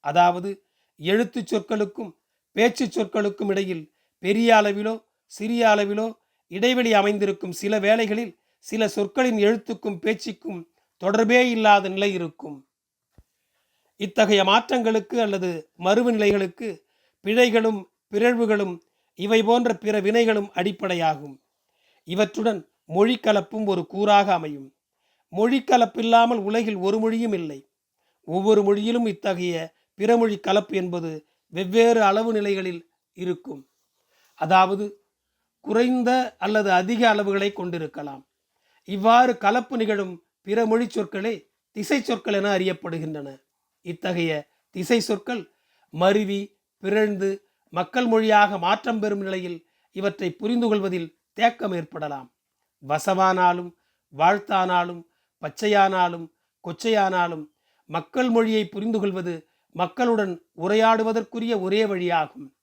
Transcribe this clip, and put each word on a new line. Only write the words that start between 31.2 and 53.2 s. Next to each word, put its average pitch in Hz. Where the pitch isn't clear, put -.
வெவ்வேறு 226
அளவு 214
நிலைகளில் 190
இருக்கும். 180
அதாவது 190
குறைந்த 247
அல்லது 202
அதிக 185
அளவுகளை 202
கொண்டிருக்கலாம். 160
இவ்வாறு 226
கலப்பு 233
நிகழும் 202
பிற 208
மொழி 226
சொற்களே 208
திசை 269
சொற்கள் 208
என 202
அறியப்படுகின்றன. 165
இத்தகைய 170
திசை 185
சொற்கள் 214
மருவி 196
பிறழ்ந்து 202
மக்கள் 202
மொழியாக 214
மாற்றம் 214
பெறும் 202
நிலையில் 185
இவற்றை 190
புரிந்து 233
கொள்வதில் 185
தேக்கம் 233
ஏற்படலாம். 151
வசவானாலும் 180